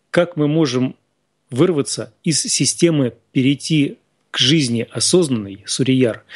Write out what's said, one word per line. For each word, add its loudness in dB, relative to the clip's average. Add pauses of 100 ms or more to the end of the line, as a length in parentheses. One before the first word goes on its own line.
(100)
Как 0
мы 2
можем 0 (560)
вырваться -2 (120)
из 0
системы 0 (180)
«перейти 0 (320)
к -8
жизни 0
осознанной», -2
Сурияр, 0 (120)